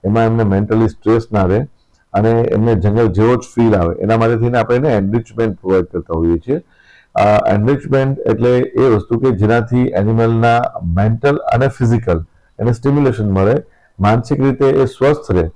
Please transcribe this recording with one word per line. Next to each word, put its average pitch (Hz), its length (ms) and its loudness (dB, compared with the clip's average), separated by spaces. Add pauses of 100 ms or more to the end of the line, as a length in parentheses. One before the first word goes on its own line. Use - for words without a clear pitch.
એમાં 110 200 2
એમને 113 200 0
મેન્ટલી 107 460 0
સ્ટ્રેસ 113 420 -2
ના 101 120 0
રહે 104 240 0 (460)
અને 107 160 0
એમને 117 460 0
જંગલ 104 320 0
જેવો 110 280 2
જ 117 40 -2
ફીલ 113 360 0
આવે, 85 200 -2
એના 110 220 0
માટે 113 200 0
થઈને 120 200 0
આપણે 117 180 0
એને 139 140 0
એનરિચમેન્ટ 107 720 -2
પ્રોવાઈડ 92 260 0
કરતા 87 320 -8
હોઈએ 82 200 0
છીએ. 139 240 -4 (540)
આ 104 340 2
એનરિચમેન્ટ 135 680 -2
એટલે 123 400 0
એ 127 300 0
વસ્તુ 113 300 0
કે 131 120 0
જેનાથી 117 540 0
એનિમલના 113 760 0 (220)
મેન્ટલ 110 520 0
અને 127 320 -2
ફિઝિકલ 113 560 -2 (360)
એને 117 120 0
સ્ટિમ્યુલેશન 123 600 0
મળે, 95 240 2 (440)
માનસિક 127 420 0
રીતે 135 240 0
એ 135 200 2
સ્વસ્થ 139 460 -2
રહે. 85 240 0